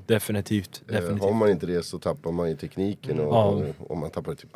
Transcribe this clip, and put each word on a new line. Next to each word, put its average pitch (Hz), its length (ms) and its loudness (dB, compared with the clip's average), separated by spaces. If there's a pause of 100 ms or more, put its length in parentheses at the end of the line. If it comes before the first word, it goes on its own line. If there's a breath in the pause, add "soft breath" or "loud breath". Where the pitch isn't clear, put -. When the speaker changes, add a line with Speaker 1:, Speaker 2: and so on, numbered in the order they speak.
Speaker 1:
Definitivt, 104 800 0
Speaker 2:
Eh, 95 60 -4
Speaker 1:
definitivt. 101 280 -2
Speaker 2:
har 101 100 4
man 110 180 4
inte 87 160 2
det 87 160 0
så - 160 -8
tappar 82 340 -4
man 87 160 0
ju 80 80 -2
tekniken 92 640 -4
och, 76 140 2
Speaker 1:
Ja. 110 100 6
Speaker 2:
och, 76 460 -2
och 82 60 -6
man 78 140 -6
tappar 78 240 -6
typ - 200 -18